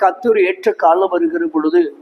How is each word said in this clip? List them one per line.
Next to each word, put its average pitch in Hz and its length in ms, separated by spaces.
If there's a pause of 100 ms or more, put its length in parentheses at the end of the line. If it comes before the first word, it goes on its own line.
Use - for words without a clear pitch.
கர்த்தர் 214 460
ஏற்ற 196 260 (100)
காலம் 185 300
வருகிற 170 400
பொழுது 160 280 (200)